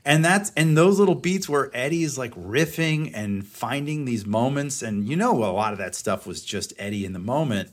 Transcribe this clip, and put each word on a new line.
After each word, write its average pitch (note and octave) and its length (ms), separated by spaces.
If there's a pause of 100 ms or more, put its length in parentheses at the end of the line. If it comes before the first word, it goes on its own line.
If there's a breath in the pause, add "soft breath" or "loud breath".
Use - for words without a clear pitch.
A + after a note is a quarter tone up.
And D#3 160
that's, F#3+ 340
and D#3 200
those F#3 220
little F#3+ 160
beats F3 340
where C#3+ 240
Eddie's, C#3+ 460
like, B2 160
riffing D3+ 800
and G2+ 320
finding C#3+ 580
these A2+ 220
moments, C3+ 560
and, G#2 260
you C#3+ 80
know, A3+ 160
a A#2+ 140
lot G#2 260
of G2 60
that F#2 160
stuff - 320
was E2+ 180
just - 340
Eddie G2+ 280
in F#2 80
the F#2 40
moment. A#2 540